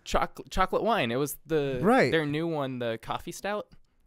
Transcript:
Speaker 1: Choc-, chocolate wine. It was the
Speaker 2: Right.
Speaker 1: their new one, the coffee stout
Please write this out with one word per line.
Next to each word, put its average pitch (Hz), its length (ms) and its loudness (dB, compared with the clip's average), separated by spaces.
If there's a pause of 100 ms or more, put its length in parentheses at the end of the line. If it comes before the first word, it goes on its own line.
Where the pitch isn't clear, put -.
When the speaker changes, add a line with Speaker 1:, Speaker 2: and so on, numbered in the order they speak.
Speaker 1:
Choc-, - 360 -2 (100)
chocolate 185 340 2
wine. 190 260 2
It 117 60 0
was 139 200 -2 (100)
the 143 360 0
Speaker 2:
Right. 190 300 6
Speaker 1:
their 160 140 2
new 151 200 -2
one, 139 320 -4
the 117 240 -4
coffee 120 300 -8
stout 208 340 -6 (400)